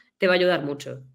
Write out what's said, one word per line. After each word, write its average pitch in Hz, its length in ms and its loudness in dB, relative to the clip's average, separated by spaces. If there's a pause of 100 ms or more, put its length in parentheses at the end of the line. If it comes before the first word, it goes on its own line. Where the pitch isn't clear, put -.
(180)
te 196 100 0
va 180 60 4
a - 20 4
ayudar 180 280 2
mucho. 139 400 -10 (120)